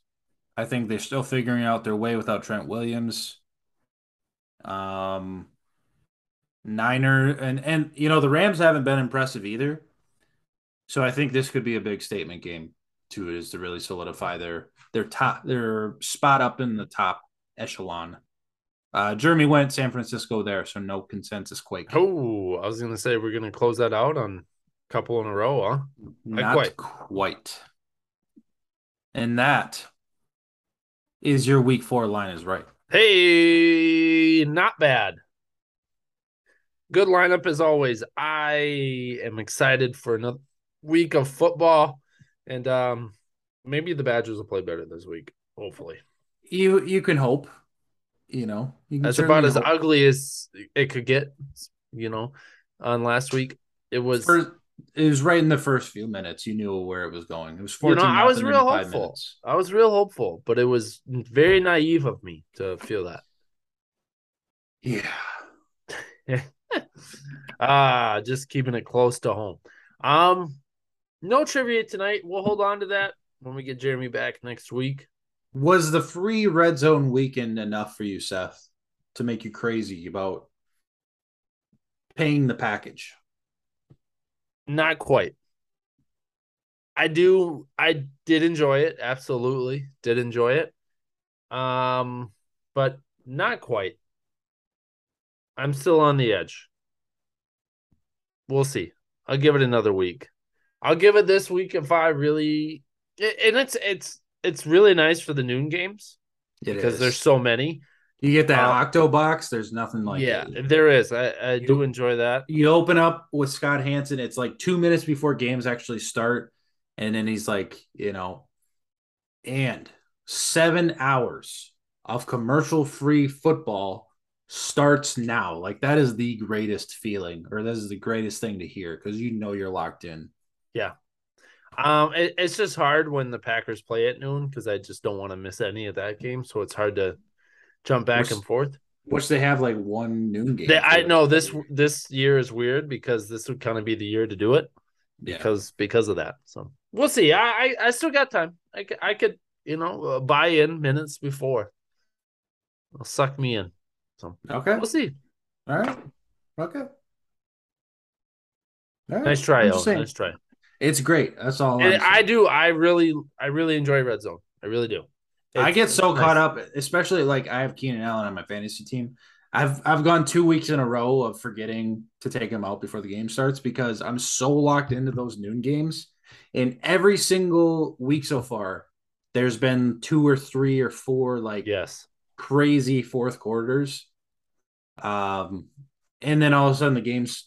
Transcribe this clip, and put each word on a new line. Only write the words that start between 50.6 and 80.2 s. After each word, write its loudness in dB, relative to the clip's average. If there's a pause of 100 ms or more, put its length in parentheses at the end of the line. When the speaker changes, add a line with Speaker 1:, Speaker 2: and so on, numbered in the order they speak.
Speaker 2:
it 0
could -8
get. 0 (580)
You -8
know, -8 (480)
on -2
last 0
week, -2 (340)
it -2
was 0
Speaker 1:
First, 4 (440)
it 4
was 4
right 4
in 4
the 4
first -2
few -12
minutes. -10
You -6
knew -4
where -6
it -8
was -12
going. -12
It -14
was -12
Speaker 2:
You 6
know, 6
I 6
was 6
Speaker 1:
fourteen -2
nothing -2
in -
Speaker 2:
real 4
Speaker 1:
five 2
Speaker 2:
hopeful. -4
Speaker 1:
minutes. -10
Speaker 2:
I -2
was -2
real 6
hopeful, 0
but 2
it 6
was 0
very 4
naive 2
of -6
me -16 (120)
to -6
feel -6
that. -14 (1600)
Speaker 1:
Yeah. -6 (1160)
Speaker 2:
<laughs> -2 (1160)
Ah, 2
just -6
keeping -4
it -4
close 0
to -2
home. -8 (440)
Um, 4 (640)
no 2
trivia -2
tonight. -6
We'll -8
hold -2
on -2
to -8
that -4 (260)
when -14
we -12
get -10
Jeremy -4
back -8
next -14
week. -6 (460)
Speaker 1:
Was 4
the 4
free -2
Red 4
Zone 4
weekend -2
enough -6
for -10
you, -6
Seth, -8 (460)
to -6
make -6
you -12
crazy -6
about -8 (1700)